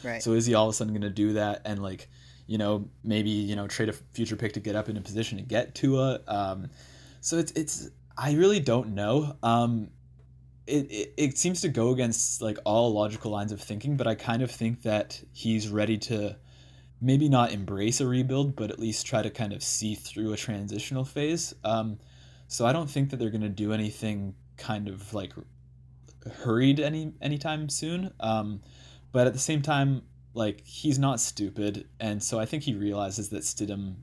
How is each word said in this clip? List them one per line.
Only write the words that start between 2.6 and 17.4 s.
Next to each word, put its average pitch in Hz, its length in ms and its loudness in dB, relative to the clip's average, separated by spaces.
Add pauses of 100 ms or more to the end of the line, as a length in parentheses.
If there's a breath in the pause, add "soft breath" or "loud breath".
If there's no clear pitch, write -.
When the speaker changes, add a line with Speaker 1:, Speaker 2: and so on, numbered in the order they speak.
Speaker 2:
maybe, 107 280 2
you 104 260 0
know, 101 100 -4
trade 107 220 0
a 104 40 0
future 107 440 -4
pick 107 160 -2
to 107 80 -6
get 101 160 -4
up 107 140 -2
in 107 80 -4
a - 20 -8
position 107 380 -4
to 98 60 -8
get - 300 -2
Tua? 135 540 2
Um, 98 400 -2 (540 loud breath)
so - 160 -2
it's, 160 140 0
it's, - 360 -4 (300)
I 143 160 2
really 190 260 6
don't 120 340 2
know. 127 480 0
Um, 117 460 2 (800)
it, 139 240 0
it, 104 260 -6
it 143 220 0
seems 175 240 2
to 190 60 2
go 120 220 4
against, 123 520 0
like, 107 240 -2
all 110 260 4
logical 107 380 0
lines 104 200 -2
of 101 120 -6
thinking, 127 340 -2
but 127 100 0
I 98 80 2
kind 117 280 0
of 127 80 -2
think 117 320 -2
that 107 400 -2 (100)
he's 110 380 0
ready 104 280 2
to 104 380 -4 (640 loud breath)
maybe 139 300 4
not 120 220 6